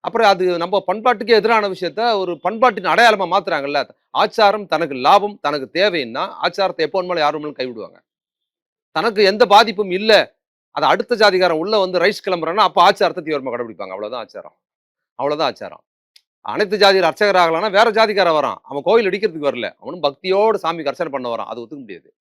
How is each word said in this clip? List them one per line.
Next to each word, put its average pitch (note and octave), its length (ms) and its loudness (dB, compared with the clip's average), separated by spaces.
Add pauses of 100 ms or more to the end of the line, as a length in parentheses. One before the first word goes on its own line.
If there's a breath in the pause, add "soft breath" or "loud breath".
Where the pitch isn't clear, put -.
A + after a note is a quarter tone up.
அப்புறம் A3+ 280 0
அது F3+ 300 0
நம்ம F#3 280 -2
பண்பாட்டுக்கே A3 460 -2
எதிரான G#3+ 360 2
விஷயத்த F#3+ 500 -4
ஒரு F3 220 -6
பண்பாட்டின் G#3+ 440 0
அடையாளமா G3 480 4
மாத்துறாங்கல்ல. D3 560 -2 (300)
ஆச்சாரம் G#3 480 2
தனக்கு D#3 280 -4
லாபம், F#3 460 0
தனக்கு C#3+ 400 -6
தேவைன்னா D#3 520 -4 (100)
ஆச்சாரத்தை F#3 340 -2
எப்போ D#3+ 240 -2
வேணுமாலும் F3+ 220 -4
யார் D3+ 100 0
வேணுமாலும் D3+ 240 -10
கைவிடுவாங்க. G#2+ 420 -10 (920)
தனக்கு G3+ 340 0
எந்த G#3 220 4
பாதிப்பும் G3+ 440 4
இல்ல, G3+ 480 2 (320)
அது D3 160 -4
அடுத்த G3 300 0
ஜாதிகாரன் F#3 420 2
உள்ள G#3 200 -2
வந்து F#3 200 -2
ரைஸ் F#3 260 -2
கிளம்புறான்னா F3 320 -4
அப்ப F#3+ 340 4
ஆச்சாரத்தை F#3 340 -2
தீவிரமா C#3 280 -4
கடைபிடிப்பாங்க. A2 380 -10
அவ்வளவுதான் G#2+ 360 -10
ஆச்சாரம். - 300 -20 (580)
அவ்வளவுதான் D3 380 -2
ஆச்சாரம். - 320 -16 (560)
அனைத்து F#3 380 -4
ஜாதியர் F#3+ 260 4
அர்ச்சகர் F#3 320 2
ஆகலாம்னா F3 340 2
வேற G#3+ 200 4
ஜாதிக்காரன் F#3+ 540 2
வரான், G#2+ 180 -4
அவன் C#3 200 -10
கோயில் G#3 280 2
இடிக்கிறதுக்கு F3 400 -4
வரல, A#2 280 -8
அவனும் B2 220 -14
பக்தியோடு F#3+ 580 0
சாமிக்கு D#3+ 280 -6
அர்ச்சனை C#3+ 260 -6
பண்ண C3 220 -6
வரான், G#2 120 -8
அது A2+ 140 -12
ஒத்துக்க A#2+ 180 -16
முடியாது. G2+ 420 -20